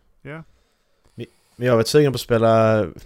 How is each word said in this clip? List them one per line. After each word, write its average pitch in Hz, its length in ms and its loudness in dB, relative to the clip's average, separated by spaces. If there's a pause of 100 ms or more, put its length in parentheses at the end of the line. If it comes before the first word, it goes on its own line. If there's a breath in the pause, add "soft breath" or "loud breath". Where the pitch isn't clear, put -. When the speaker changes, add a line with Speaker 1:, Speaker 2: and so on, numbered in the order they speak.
(220)
Speaker 1:
Ja. 156 220 -18 (720)
Speaker 2:
Vi, 117 120 -16 (280)
men 123 120 -6
jag 123 60 2
har 117 40 4
varit 113 100 0
sugen 147 240 2
på 117 40 -6
att 113 60 -8
spela... 113 640 0 (200)